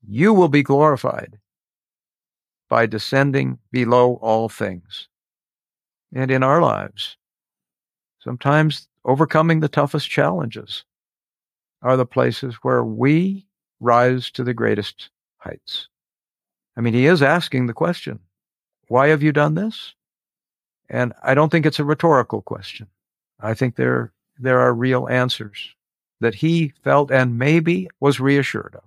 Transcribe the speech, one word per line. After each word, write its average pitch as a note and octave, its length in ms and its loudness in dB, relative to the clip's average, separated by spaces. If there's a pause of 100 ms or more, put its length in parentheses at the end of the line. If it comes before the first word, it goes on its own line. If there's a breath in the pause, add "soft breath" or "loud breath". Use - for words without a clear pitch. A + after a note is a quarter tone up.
You C#3+ 280 2
will F3+ 160 4
be C#3+ 120 4
glorified C#3 760 0 (1300)
by A#2 180 2
descending C3 720 -2 (120)
below B2 440 2
all A2+ 340 -2
things. - 580 -10 (1040)
And C3 160 -4
in C3 140 2
our D3 180 4
lives, G1+ 540 -4 (1040)
sometimes D3 720 -2 (160)
overcoming D#3 560 2
the D3+ 80 -2
toughest C#3+ 400 -2
challenges C#3 760 -4 (1000)
are C3 140 2
the B2+ 100 0
places B2 500 -2
where B2+ 280 0
we D3+ 640 0 (320)
rise A#2+ 520 2
to B2+ 120 -8
the B2 100 -4
greatest G#2+ 580 -4 (260)
heights. - 500 -14 (880)
I A#2+ 60 -8
mean, A#2 120 0
he B2 120 4
is E3 160 4
asking C#3 460 0
the A#2 60 -6
question, E3 460 -6 (680)
"Why B2+ 180 4
have D3+ 160 2
you D#3 80 4
done D3 240 2
this?" G#3+ 400 -8 (960)
And B2 300 -4
I C3 140 2
don't D3+ 160 2
think D#3 160 2
it's D3+ 120 -2
a D3 60 -2
rhetorical C#3+ 560 2
question. - 460 -14 (520)
I A2 140 -4
think A#2+ 220 -2
there, B2+ 360 -2 (280)
there B2+ 200 2
are B2 140 2
real B2+ 340 -2
answers B2 680 -6 (440)
that A2+ 160 -2
he D#3+ 380 -2 (100)
felt C#3 280 2
and B2+ 260 2
maybe E3 500 0 (120)
was C#3 200 2
reassured C3+ 560 -2
of. - 100 -20